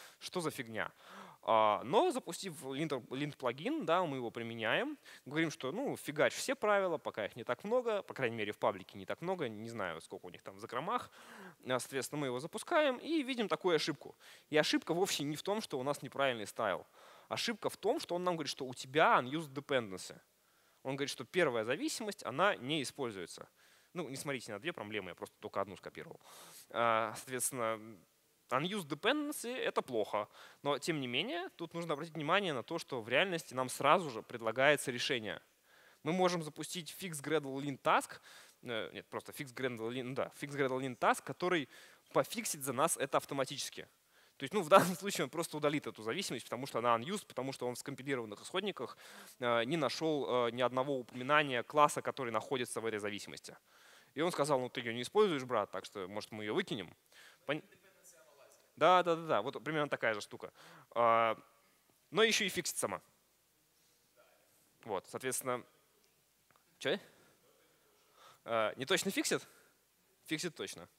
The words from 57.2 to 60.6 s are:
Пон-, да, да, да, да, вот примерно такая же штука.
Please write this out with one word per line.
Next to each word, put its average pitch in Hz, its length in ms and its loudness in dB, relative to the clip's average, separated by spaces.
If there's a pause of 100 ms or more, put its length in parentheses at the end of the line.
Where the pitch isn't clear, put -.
Пон-, 147 180 -4 (1120)
да, 175 280 8
да, 170 120 2
да, 165 120 -8
да, 117 160 2
вот 127 200 -6
примерно 147 260 0
такая 120 260 0
же 101 60 -6
штука. - 300 -12 (440)